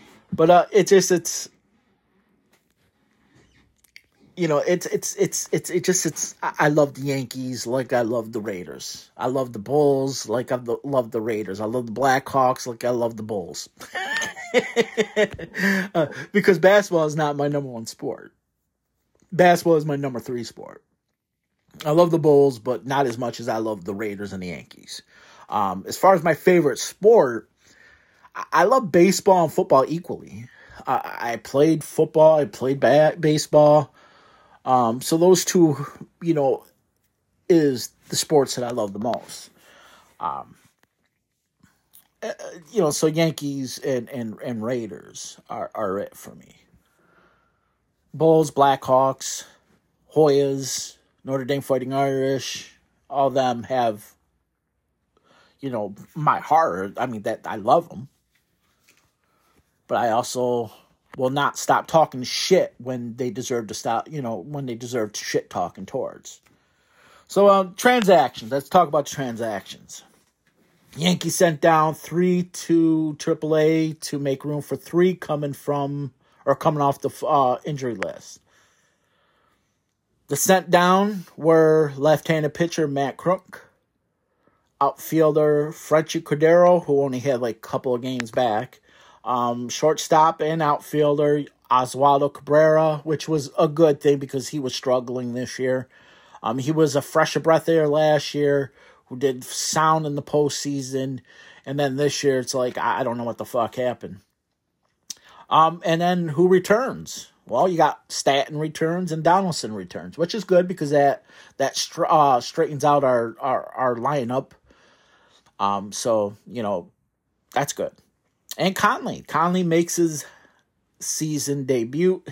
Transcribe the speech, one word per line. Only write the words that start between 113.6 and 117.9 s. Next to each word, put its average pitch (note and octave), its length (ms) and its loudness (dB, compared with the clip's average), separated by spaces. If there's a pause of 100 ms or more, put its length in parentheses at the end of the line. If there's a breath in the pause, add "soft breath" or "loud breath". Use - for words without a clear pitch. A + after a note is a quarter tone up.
our B2+ 220 -2
lineup. B2 560 -4 (1080 soft breath)
Um, G2+ 320 -4
so, G#2+ 440 -2 (120)
you A#2 160 -8
know, G2 280 -6 (640)
that's C#3+ 200 -4
good. - 180 -8 (680)